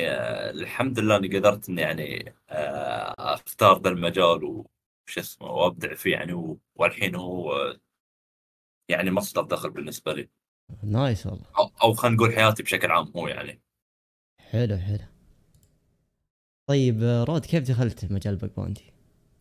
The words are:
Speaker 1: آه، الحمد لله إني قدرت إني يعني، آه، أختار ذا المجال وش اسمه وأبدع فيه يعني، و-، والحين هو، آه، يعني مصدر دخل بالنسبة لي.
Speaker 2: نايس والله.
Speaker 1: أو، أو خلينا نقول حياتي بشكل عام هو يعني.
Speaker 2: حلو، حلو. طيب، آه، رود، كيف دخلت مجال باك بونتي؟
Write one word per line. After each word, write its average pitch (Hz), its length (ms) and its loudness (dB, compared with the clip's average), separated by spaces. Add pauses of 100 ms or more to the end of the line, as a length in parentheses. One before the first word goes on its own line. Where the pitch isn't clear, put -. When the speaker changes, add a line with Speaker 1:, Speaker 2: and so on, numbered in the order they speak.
Speaker 1:
آه، 57 420 -4
الحمد 113 480 -4
لله 107 180 4
إني 98 200 -2
قدرت 104 320 2
إني 87 120 -4
يعني، 76 540 -6 (140)
آه، 71 840 -4
أختار 95 480 6
ذا 92 80 0
المجال 85 540 2
وش - 760 -14
اسمه - 300 -10
وأبدع 85 460 0
فيه 85 180 -2
يعني، 80 220 -4
و-، 80 260 -8 (160)
والحين 87 400 0
هو، 90 380 -6
آه، 65 240 -4 (1120)
يعني 87 220 0
مصدر 95 300 0
دخل 82 280 -4
بالنسبة 78 440 -8
لي. 73 160 -10 (540)
Speaker 2:
نايس 107 440 0
والله. 92 180 -10 (120)
Speaker 1:
أو، - 140 2 (120)
أو 113 100 6
خلينا 113 240 4
نقول 113 160 6
حياتي 110 300 4
بشكل 90 280 0
عام 80 240 2
هو 82 120 -4
يعني. 71 340 -10 (760)
Speaker 2:
حلو، 113 380 0
حلو. 101 340 -4 (1600)
طيب، 127 320 4
آه، 120 200 4
رود، 151 220 0
كيف 143 240 0
دخلت 117 420 0
مجال 98 240 -2
باك 101 200 -8
بونتي؟ 98 280 -6 (580)